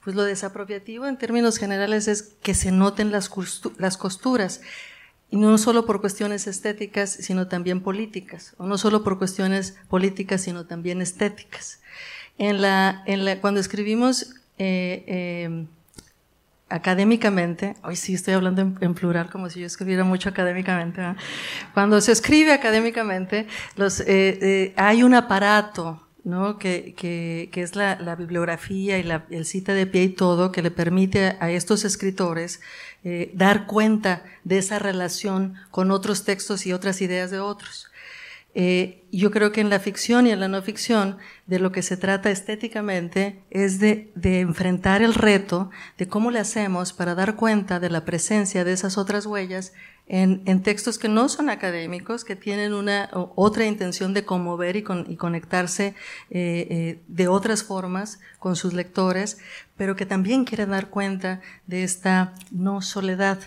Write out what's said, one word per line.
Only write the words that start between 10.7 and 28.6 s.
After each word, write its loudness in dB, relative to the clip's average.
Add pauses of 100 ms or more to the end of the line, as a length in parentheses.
estéticas. -6 (580)
En 0
la, 2
en 0
la, -2
cuando 2
escribimos, 0 (240)
eh, -2
eh, -6 (1000)
académicamente, 2
hoy -8
sí -4
estoy 0
hablando 2
en, 0
en 2
plural, 0
como -8
si -12
yo -10
escribiera 0
mucho 2
académicamente, -2
¿verdad? -4 (580)
Cuando 6
se 6
escribe 6
académicamente, 0 (260)
los, 0
eh, -2
eh, 4
hay 6
un 10
aparato, 2 (220)
¿no? -2
que, -4
que, -6
que -4
es -8
la, 0
la -6
bibliografía -4